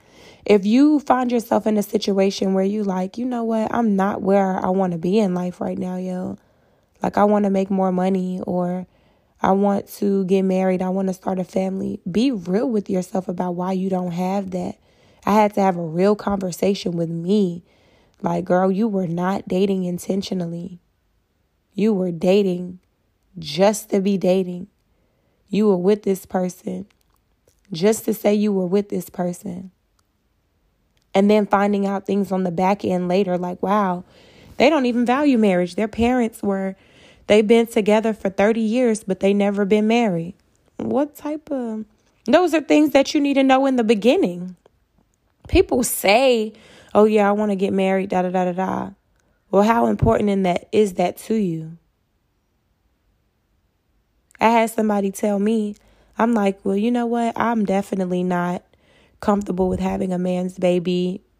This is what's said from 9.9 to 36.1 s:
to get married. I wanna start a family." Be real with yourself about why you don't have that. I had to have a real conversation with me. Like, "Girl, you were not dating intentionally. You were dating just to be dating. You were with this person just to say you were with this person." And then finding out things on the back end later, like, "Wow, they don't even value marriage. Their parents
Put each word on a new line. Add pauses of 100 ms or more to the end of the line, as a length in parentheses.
to
get
married.
I
wanna
start
a
family." (100)
Be
real
with
yourself
about
why
you
don't
have
that. (480)
I
had
to
have
a
real
conversation
with
me. (580)
Like,
"Girl,
you
were
not
dating
intentionally. (920)
You
were
dating (600)
just
to
be
dating. (800)
You
were
with
this
person (840)
just
to
say
you
were
with
this
person." (1400)
And
then
finding
out
things
on
the
back
end
later,
like,
"Wow, (540)
they
don't
even
value
marriage.
Their
parents